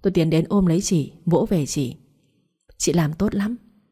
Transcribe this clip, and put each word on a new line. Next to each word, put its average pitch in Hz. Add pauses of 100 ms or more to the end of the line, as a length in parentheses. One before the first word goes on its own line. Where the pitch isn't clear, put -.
Tôi 196
tiến 165
đến 160
ôm 202
lấy 170
chị, 160 (120)
vỗ 175
về 160
chị. 131 (800)
"Chị -
làm 160
tốt 196
lắm." 214 (360)